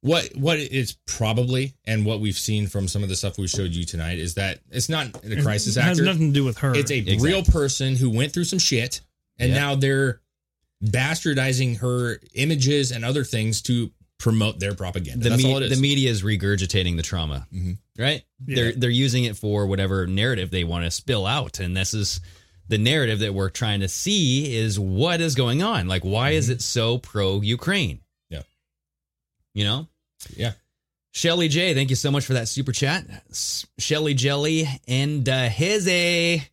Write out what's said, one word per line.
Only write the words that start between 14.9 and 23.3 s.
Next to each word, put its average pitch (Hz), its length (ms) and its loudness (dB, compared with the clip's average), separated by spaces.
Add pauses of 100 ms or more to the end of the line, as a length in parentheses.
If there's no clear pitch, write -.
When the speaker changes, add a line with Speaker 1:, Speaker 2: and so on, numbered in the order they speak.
Speaker 3:
The 117 80 4
Speaker 1:
That's 123 120 4
Speaker 3:
me-, 131 80 4
Speaker 1:
all 135 60 4
it 135 140 0
is. 135 40 2
Speaker 3:
the 131 60 4
media 139 300 4
is 104 120 0
regurgitating 95 760 0
the 80 60 -2
trauma, 76 500 -4
Speaker 1:
Mm-hmm. 90 200 -4 (240)
Speaker 3:
right? 139 260 -2 (220)
Speaker 2:
Yeah. 131 100 -6
Speaker 3:
They're, 117 180 2
they're 123 180 0
using 123 340 2
it 107 120 -4
for 104 280 0
whatever 95 420 0
narrative 98 440 -2
they 90 120 0
wanna 85 280 -2
spill 101 340 -2
out, 131 340 -4
and 90 160 -4
this 95 200 -2
is 104 260 -2 (460)
the 110 100 0
narrative 117 420 2
that 104 140 -2